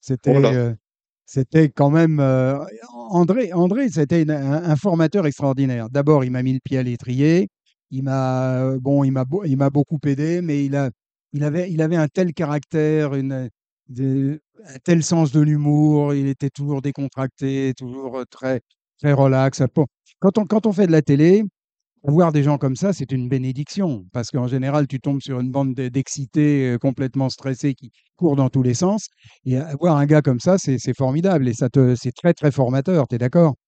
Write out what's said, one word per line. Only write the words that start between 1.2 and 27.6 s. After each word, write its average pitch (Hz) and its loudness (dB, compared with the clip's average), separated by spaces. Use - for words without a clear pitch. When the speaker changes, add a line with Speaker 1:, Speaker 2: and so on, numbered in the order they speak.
Speaker 1:
c'était 151 2
quand 143 2
même, 160 4
euh, 131 2
André, 208 0
André, 190 0
c'était 160 0
une, 156 -2
un, 147 -2
un 156 2
formateur 165 0
extraordinaire. 131 -2
D'abord, 143 2
il 127 -4
m'a 127 -2
mis 131 0
le 131 -2
pied 131 -4
à 131 0
l'étrier. 139 0
Il 135 -6
m'a, 131 -2
euh, 131 -2
bon, 139 2
il 135 2
m'a 131 0
beau-, 170 -6
il 139 0
m'a 139 2
beaucoup 143 0
aidé, 151 -2
mais 147 -2
il 139 -4
a, 139 -2
il 147 -4
avait, 175 -4
il 160 -4
avait 160 0
un 156 2
tel 185 -2
caractère, 151 -2
une, 135 -6
de, 135 -4
un 135 -20
tel 170 2
sens 165 2
de 151 4
l'humour. 147 2
Il 139 -2
était 139 -4
toujours 143 -6
décontracté, 135 -6
toujours, 127 -12
euh, 123 -8
très, 131 -6
très 147 2
relax. 135 2
Bon, 147 0
quand 196 2
on, 208 0
quand 214 0
on 214 0
fait 185 2
de 165 4
la 156 4
télé, 170 4
voir 156 2
des 151 2
gens 143 2
comme 131 -2
ça, 190 -2
c'est 135 -6
une 127 -4
bénédiction, 131 -4
parce 120 -6
qu'en 123 -2
général, 135 0
tu 135 -8
tombes 139 -4
sur 131 -8
une 127 -4
bande 135 -2
de, 127 -4
d'excités, 139 -2
euh, 120 -2
complètement 135 -2
stressés 135 -4